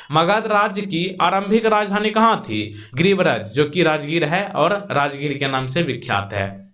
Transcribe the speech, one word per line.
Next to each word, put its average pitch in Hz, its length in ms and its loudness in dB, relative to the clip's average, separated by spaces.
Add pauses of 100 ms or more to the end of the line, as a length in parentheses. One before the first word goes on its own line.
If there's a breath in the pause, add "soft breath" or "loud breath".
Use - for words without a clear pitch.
(120)
मगध 175 360 2
राज्य 208 340 2
की 190 400 -4
आरंभिक 196 440 2
राजधानी 208 440 0
कहाँ 220 320 4
थी? 107 540 -8
गिरिब्रज, 156 580 2
जो 143 100 2
कि 165 200 0
राजगीर 156 400 0
है 180 240 0
और 185 440 0
राजगीर 143 460 -2
के 139 100 -2
नाम 131 200 -2
से 165 160 -2
विख्यात 113 500 -4
है। 98 400 -6